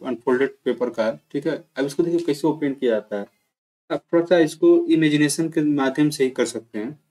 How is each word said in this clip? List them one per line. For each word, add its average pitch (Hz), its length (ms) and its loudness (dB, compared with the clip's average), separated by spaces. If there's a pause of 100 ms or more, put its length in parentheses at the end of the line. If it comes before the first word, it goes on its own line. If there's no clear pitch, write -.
unfolded 127 600 -2
paper 120 260 -2
का 110 140 -2
है, 113 160 -4 (120)
ठीक 143 140 -4
है। 151 100 -2 (200)
अब 135 80 -2
इसको 143 180 -2
देखिए 170 200 0
कैसे 147 260 -2
open 147 260 -2
किया 123 180 0
जाता 104 260 -2
है, 101 80 -8 (640)
आप 151 220 -6
थोड़ा 170 140 2
सा 180 140 4
इसको 170 360 4 (140)
imagination 156 600 2
के 156 120 -2 (100)
माध्यम 143 380 0
से 143 140 -2
ही 127 80 0
कर 123 140 0
सकते - 320 -10
हैं। 123 200 -8 (120)